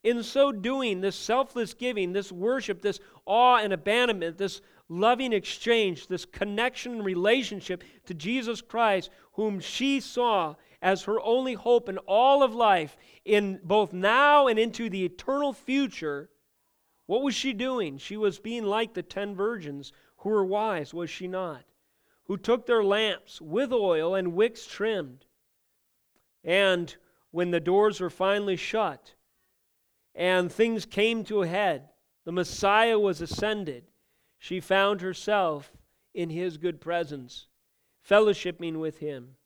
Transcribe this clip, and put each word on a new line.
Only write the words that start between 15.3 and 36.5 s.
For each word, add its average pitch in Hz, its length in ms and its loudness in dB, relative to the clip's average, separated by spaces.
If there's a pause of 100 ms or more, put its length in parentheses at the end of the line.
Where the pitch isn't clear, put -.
future, 180 760 -4 (800)
what 226 160 0
was 269 140 0
she 269 160 -2
doing? 214 460 -4
She - 180 -12
was 214 240 0
being 226 240 -6
like 220 300 -2
the 180 100 -6
ten 202 320 -8
virgins 175 560 -6 (260)
who 202 120 -4
were 208 140 4
wise, 190 500 -2
was 170 160 -6
she 180 160 -10
not? 180 380 -8 (640)
Who 196 100 -4
took 233 280 0
their 226 200 2
lamps 202 560 0
with 214 320 -2
oil 180 420 2
and 180 200 -2
wicks 226 320 0
trimmed. 175 600 -6 (1160)
And 180 500 2 (380)
when 175 180 -2
the 170 80 0
doors 185 420 2
were 180 80 -4
finally 196 460 -2
shut 175 600 -6 (1000)
and 180 360 2
things 226 360 0
came 220 380 0
to 208 180 -2
a 165 60 -2
head, 170 400 -2 (360)
the 165 60 -10
Messiah 208 720 2
was 185 200 0
ascended, 175 640 -6 (560)
she 185 220 -8
found 196 400 2
herself 180 720 -2 (420)
in 175 160 -6
his 170 260 -6